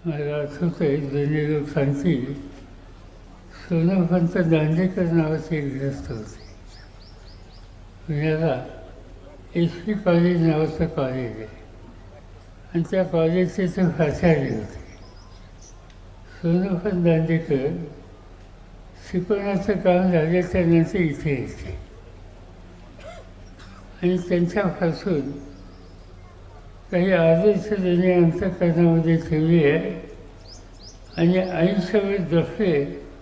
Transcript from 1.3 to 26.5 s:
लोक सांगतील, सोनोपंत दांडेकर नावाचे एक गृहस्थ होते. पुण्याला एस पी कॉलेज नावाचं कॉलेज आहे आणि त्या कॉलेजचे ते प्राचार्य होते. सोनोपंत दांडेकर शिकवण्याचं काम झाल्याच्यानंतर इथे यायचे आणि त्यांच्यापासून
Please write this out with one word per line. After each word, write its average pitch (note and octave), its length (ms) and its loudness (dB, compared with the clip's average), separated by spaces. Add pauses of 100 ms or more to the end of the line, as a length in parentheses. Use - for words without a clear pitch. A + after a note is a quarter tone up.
लोक C#3+ 100 -6
सांगतील, C#3 800 -2 (1080)
सोनोपंत E3+ 760 2
दांडेकर D#3+ 640 2
नावाचे D#3+ 560 0
एक C#3 160 -4
गृहस्थ C3+ 380 -6
होते. G#2+ 280 -10 (1700)
पुण्याला D#3 580 0 (920)
एस E3+ 160 2
पी - 220 -6
कॉलेज F3 480 4
नावाचं D#3 440 2
कॉलेज B2+ 520 -4
आहे A2 100 -12 (1300)
आणि E3+ 180 0
त्या F#3+ 120 2
कॉलेजचे F3 640 0
ते F3+ 220 2
प्राचार्य D3 680 2
होते. G#2+ 240 -8 (1600)
सोनोपंत F3+ 640 0
दांडेकर D#3+ 800 0 (1300)
शिकवण्याचं G3+ 640 -2
काम F#3 380 2
झाल्याच्यानंतर E3+ 840 2
इथे D3+ 360 0
यायचे - 460 -8 (2250)
आणि F3+ 160 2
त्यांच्यापासून F3 1120 -2 (1600)